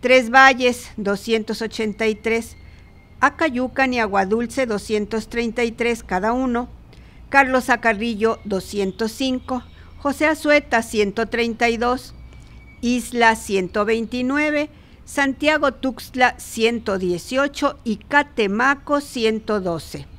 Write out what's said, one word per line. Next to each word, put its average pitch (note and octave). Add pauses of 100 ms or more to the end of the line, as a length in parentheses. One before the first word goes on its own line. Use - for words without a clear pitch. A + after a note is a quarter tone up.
Tres B3
Valles B3+
doscientos G#3+
ochenta A3
y G#3+
tres, A3+ (640)
Acayucan C4
y B3
Aguadulce A3
doscientos G#3+
treinta A#3
y A#3
tres A#3
cada G3
uno, B3 (600)
Carlos C4
Acarrillo A3+
doscientos G3+
cinco, B3+ (360)
José C#4+
Azueta D4
ciento G#3+
treinta A#3
y A#3
dos, B3 (640)
Isla A#3
ciento G3
veintinueve, B3+ (340)
Santiago D4
Tuxtla B3+
ciento A3+
dieciocho C4
y G#3+
Catemaco C#4
ciento A3
doce. E3 (100)